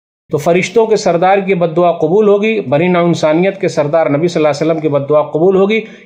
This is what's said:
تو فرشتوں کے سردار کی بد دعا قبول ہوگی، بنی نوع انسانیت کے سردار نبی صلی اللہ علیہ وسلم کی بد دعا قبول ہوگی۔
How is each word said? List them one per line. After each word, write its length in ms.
تو 80
فرشتوں 480
کے 100
سردار 420
کی 160
بد 220
دعا 160
قبول 360
ہوگی، 320
بنی 280
نوع 180
انسانیت 540
کے 80
سردار 380
نبی 220
صلی 120
اللہ 80
علیہ 220
وسلم 100
کی 80
بد 200
دعا 140
قبول 340
ہوگی۔ 240